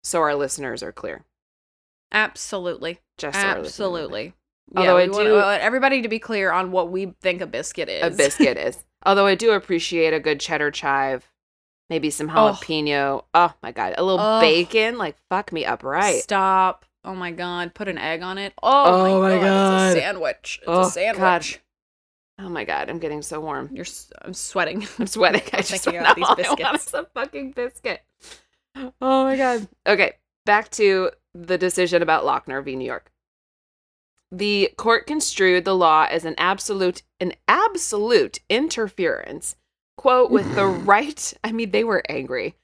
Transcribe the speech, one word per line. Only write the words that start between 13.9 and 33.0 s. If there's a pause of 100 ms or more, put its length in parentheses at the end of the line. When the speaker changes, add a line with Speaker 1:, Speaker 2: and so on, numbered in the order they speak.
Speaker 1:
a
little
Speaker 2:
Ugh.
Speaker 1:
bacon,
like, (120)
fuck
me
up
right.
Speaker 2:
Stop. (180)
Oh
my
God,
put
an
egg
on
it. (100)
Oh
Speaker 1:
Oh
Speaker 2:
my
Speaker 1:
my
Speaker 2:
God,
Speaker 1:
God.
Speaker 2:
it's
a
sandwich.
It's
Speaker 1:
Oh,
Speaker 2:
a
sandwich. (1200)
Speaker 1:
God.
Oh
my
God,
I'm
getting
so
warm.
Speaker 2:
You're
s-, (120)
I'm
sweating.
<laughs>
Speaker 1:
I'm
sweating. (120)
I
Speaker 2:
I'm
Speaker 1:
just
Speaker 2:
thinking
Speaker 1:
went,
Speaker 2:
about
these
Speaker 1:
"All
I
want
Speaker 2:
biscuits.
Speaker 1:
is
a
fucking
biscuit." (1000)
Oh
my
God. (180)
Okay, (320)
back
to (240)
the
decision
about
Lochner
v.
New
York. (1200)